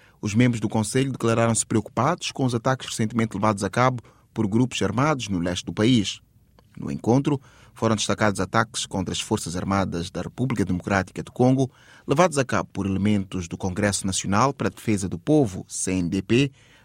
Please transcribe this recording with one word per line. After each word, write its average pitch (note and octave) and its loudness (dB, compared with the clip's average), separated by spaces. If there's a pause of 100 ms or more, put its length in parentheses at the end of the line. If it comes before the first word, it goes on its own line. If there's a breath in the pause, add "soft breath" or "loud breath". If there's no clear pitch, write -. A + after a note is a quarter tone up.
(220 soft breath)
os G#2 -2
membros A#2+ 4
do A2 0
Conselho B2+ 0
declararam-se A2+ 2
preocupados - -2
com C#3 -4
os A#2+ 0
ataques C3 -2
recentemente A2+ -2
levados G2+ 0
a G2 0
cabo B2 0 (300 soft breath)
por A2 0
grupos A#2 0
armados A#2 0
no F#2 -2
leste F2 -2
do F2 -8
país. G#2+ 2 (580)
No C#2+ -8
encontro, C3+ 2 (340 soft breath)
foram A2 0
destacados G2+ 0
ataques A2+ -2
contra F#2 -4
as - -4
Forças F2 -4
Armadas F#2 -2
da F2 -6
República A#2 -2
Democrática F#2 -2
do - -18
Congo, C3 2 (340 loud breath)
levados D3 2
a C3+ 4
cabo - -2
por G2 -4
elementos F#2+ 0
do F2 -8
Congresso G2+ -2
Nacional G2+ 0
para - -2
a - -4
Defesa G2+ -2
do F2 -6
Povo, G#2+ 0
C - -4
N F2+ 0
D F#2+ -2
P, C3+ 2 (340 soft breath)